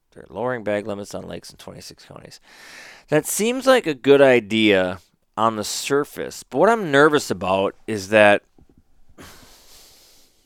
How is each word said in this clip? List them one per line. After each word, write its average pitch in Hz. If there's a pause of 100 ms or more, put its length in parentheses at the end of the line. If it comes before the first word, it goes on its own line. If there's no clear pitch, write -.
(120)
They're -
lowering 113
bag 104
limits 101
on 92
lakes 87
in 92
twenty-six -
counties. - (680)
That 151
seems 240
like 254
a 156
good 135
idea 107 (380)
on 110
the 107
surface, -
but -
what 180
I'm 220
nervous 143
about 95 (100)
is 98
that 104 (2000)